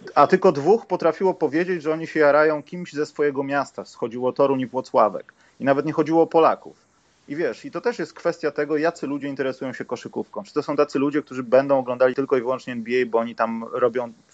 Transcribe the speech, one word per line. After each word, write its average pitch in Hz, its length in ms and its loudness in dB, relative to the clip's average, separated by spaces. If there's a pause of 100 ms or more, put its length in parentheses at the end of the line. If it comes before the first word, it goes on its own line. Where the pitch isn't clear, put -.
(160)
A 139 120 6
tylko 185 240 4
dwóch 160 360 2
potrafiło 175 460 0
powiedzieć, 165 500 -2
że 156 100 -2
oni 160 140 -6
się 156 120 -4
jarają 151 440 4
kimś 180 300 -14
ze 147 120 -4
swojego 143 380 -2
miasta, 135 420 -4
schodziło 123 480 -6
Toruń 135 280 2
i 127 40 -2
Włocławek. 120 680 -2 (260)
I 120 60 -6
nawet 139 200 2
nie 156 80 -4
chodziło 160 300 2
o 160 40 2
Polaków. 143 500 2 (500)
I 143 80 -10
wiesz, 147 300 -4
i 139 60 -14
to 170 100 -8
też 240 180 -4
jest 165 140 -6
kwestia 160 380 -4
tego, 147 260 -2
jacy 160 300 -2
ludzie 139 200 -6
interesują 131 460 -6
się - 120 -10
koszykówką. - 580 -8
Czy - 100 -20
to 147 100 -2
są 147 120 -4
tacy 143 240 2
ludzie, 143 220 0
którzy 127 220 -10
będą 135 360 4
oglądali 127 360 0
tylko 135 220 0
i 123 40 0
wyłącznie 123 320 -4
N 117 100 -8
B 117 80 -6 (100)
A, 123 40 0
bo 113 140 0
oni 117 160 -4
tam 113 360 -2
robią 120 420 -2 (200)